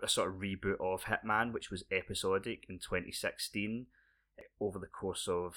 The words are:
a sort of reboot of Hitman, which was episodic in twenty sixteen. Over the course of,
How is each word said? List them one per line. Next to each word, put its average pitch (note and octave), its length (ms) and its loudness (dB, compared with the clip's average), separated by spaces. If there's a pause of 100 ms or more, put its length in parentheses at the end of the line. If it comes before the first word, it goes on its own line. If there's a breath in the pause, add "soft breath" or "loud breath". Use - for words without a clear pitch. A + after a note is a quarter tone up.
a E2+ 40 -2
sort F#2 220 4
of F#2+ 60 -4
reboot G2 440 0
of F#2 260 0
Hitman, A2 480 2
which - 180 -4
was F#2 200 -4
episodic F#2+ 800 2
in F2+ 100 -8
twenty - 320 -2
sixteen. G#2+ 760 -2 (760 soft breath)
Over G2 180 0
the F2+ 80 -8
course - 400 -4
of, F2 300 0